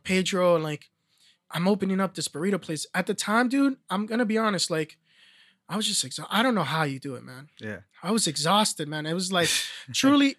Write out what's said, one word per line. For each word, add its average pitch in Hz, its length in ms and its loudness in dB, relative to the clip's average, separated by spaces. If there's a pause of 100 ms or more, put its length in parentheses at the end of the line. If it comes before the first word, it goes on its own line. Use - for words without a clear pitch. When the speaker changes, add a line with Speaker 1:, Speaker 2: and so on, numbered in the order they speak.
Speaker 1:
Pedro, 185 540 2
and, 160 80 0
like, 151 260 -8 (600)
I'm 170 160 0
opening 190 320 2
up 190 140 -2
this 160 140 -6
burrito 180 320 -2
place." - 320 -8
At 185 140 -2
the 208 80 -2
time, 233 340 0
dude, 277 280 2 (120)
I'm 196 160 -2
gonna 220 220 0
be 214 100 2
honest, 214 340 0
like, 160 280 -4 (680)
I 175 80 -4
was 214 100 -2
just 202 180 -2
exa-, 135 240 -10
I 202 140 2
don't 254 120 2
know 180 100 0
how 156 180 0
you 135 160 -2
do 135 160 -10
it, 123 100 -12
man. 127 240 -18 (100)
Speaker 2:
Yeah. 110 200 -10 (240)
Speaker 1:
I 175 80 -4
was 226 160 2
exhausted, 165 600 0
man. 151 180 -6
It 156 80 -2
was, 185 180 -4
like, 175 160 2 (220)
Speaker 2:
<laughs> - 220 -16
Speaker 1:
truly 277 460 4